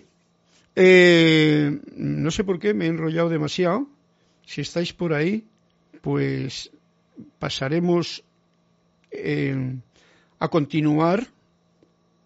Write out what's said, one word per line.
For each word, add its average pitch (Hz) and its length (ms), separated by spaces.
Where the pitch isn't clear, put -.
Eh, 165 1040
no 147 340
sé 208 140
por 185 160
qué 208 140
me 196 120
he 165 40
enrollado 165 400
demasiado. 175 580
Si - 160
estáis 170 320
por 170 200
ahí, 185 320
pues 135 680
pasaremos, 165 840
eh, 135 680
a 160 120
continuar, 160 800